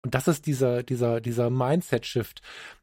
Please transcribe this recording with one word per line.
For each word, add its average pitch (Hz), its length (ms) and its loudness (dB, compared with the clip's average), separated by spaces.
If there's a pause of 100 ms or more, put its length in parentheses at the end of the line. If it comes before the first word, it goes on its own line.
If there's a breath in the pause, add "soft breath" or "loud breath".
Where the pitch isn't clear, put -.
Und 120 100 -4
das 131 120 2
ist 165 200 0
dieser, 123 360 2
dieser, 120 380 0
dieser 120 300 0
Mindset-Shift, 127 920 0 (400 loud breath)